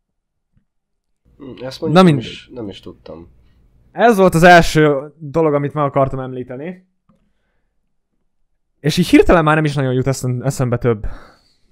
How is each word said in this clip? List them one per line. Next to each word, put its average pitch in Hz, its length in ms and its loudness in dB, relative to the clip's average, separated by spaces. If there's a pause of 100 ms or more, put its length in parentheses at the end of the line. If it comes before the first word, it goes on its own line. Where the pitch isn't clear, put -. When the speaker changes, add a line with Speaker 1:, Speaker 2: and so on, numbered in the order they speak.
(1400)
Speaker 1:
Hm, 120 280 -18
ezt 131 160 -14
mondjuk 151 120 -4
Speaker 2:
Na - 0 -
Speaker 1:
nem 185 120 6
Speaker 2:
mindegy. 143 200 2
Speaker 1:
is, - 280 -18
nem 117 160 -14
is 92 120 -16
tudtam. 85 480 -20 (640)
Speaker 2:
Ez 214 240 2
volt 185 180 2
az 160 80 2
első 156 760 4
dolog, 156 360 -2
amit 143 200 -4
meg 147 100 -2
akartam 135 340 -2
említeni. 127 680 -14 (1900)
És 147 160 -4
így 180 120 0
hirtelen 180 360 4
már 151 100 2
nem 156 100 0
is 143 100 -4
nagyon 131 180 -4
jut 127 140 -2
eszem-, 123 360 -4
eszembe 123 360 -2
több. 113 280 -2 (640)